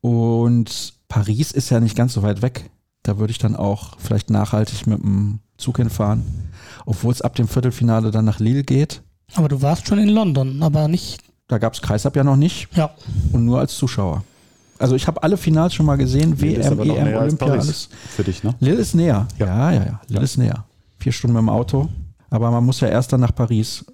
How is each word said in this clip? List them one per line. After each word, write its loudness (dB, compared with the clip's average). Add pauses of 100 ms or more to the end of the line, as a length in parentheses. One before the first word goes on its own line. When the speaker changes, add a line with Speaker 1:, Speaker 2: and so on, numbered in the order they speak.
Speaker 1:
Und 0 (140)
Paris -2
ist -2
ja 2
nicht 0
ganz 0
so 0
weit 0
weg. -4 (360)
Da 0
würde 0
ich -8
dann 0
auch -4
vielleicht -2
nachhaltig 0
mit 0
dem 0 (180)
Zug -6
hinfahren. 0 (640)
Obwohl -2
es -6
ab -4
dem 2
Viertelfinale 0
dann 2
nach 0
Lille 2
geht. 0 (320)
Speaker 2:
Aber 2
du 0
warst 0
schon 2
in 4
London, 2
aber 2
nicht -4 (240)
Speaker 1:
Da -2
gab's -2
Kreisab -2
ja 2
noch 4
nicht. 0
Speaker 2:
Ja. 0 (420)
Speaker 1:
Und 2
nur 2
als -4
Zuschauer. -2 (540)
Also 2
ich -2
hab -2
alle 2
Finals 2
schon 2
mal 4
gesehen, 2
Speaker 3:
Lille 0
ist 0
aber 0
Speaker 1:
W 4
M, 2
Speaker 3:
noch 2
näher 0
als 2
Speaker 1:
Olympia, -2
Speaker 3:
Paris 2
Speaker 1:
alles. -4 (280)
Speaker 3:
für 0
dich, -4
ne? 0
Speaker 1:
Lille 2
ist -2
näher. 2 (100)
Speaker 3:
Ja. 0
Speaker 1:
Ja, 2
ja, 2
ja. -6
Lille -2
Speaker 3:
Ja. 2
Speaker 1:
ist -2
näher. 0 (340)
Vier -2
Stunden 0
mit 2
dem 2
Auto. 0 (420)
Aber 0
man 2
muss 0
ja 2
erst 0
dann 2
nach 2
Paris -2